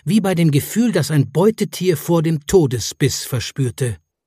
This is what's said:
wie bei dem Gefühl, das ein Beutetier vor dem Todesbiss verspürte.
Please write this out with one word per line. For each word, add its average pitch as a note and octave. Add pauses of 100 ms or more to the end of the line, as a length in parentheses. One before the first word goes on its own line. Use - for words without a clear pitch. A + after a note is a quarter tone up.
wie G3+
bei F#3+
dem E3
Gefühl, G#3+
das F3
ein C#3
Beutetier F3+
vor E3
dem D#3+
Todesbiss C3+
verspürte. B2 (280)